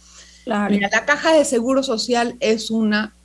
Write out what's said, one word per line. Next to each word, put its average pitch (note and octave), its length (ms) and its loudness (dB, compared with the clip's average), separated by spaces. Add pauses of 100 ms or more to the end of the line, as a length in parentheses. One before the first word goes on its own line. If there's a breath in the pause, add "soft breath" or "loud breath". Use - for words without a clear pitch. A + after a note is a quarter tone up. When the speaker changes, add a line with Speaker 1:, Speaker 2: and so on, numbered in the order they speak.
(460 loud breath)
Speaker 1:
Claro. G#3 280 -2
Speaker 2:
Mira, G3+ 180 0
la A3+ 140 0
caja D4 280 2
de D4 120 6
seguro C4 380 0
social A#3+ 560 -2
es A3 320 -2
una G#3+ 420 0 (120)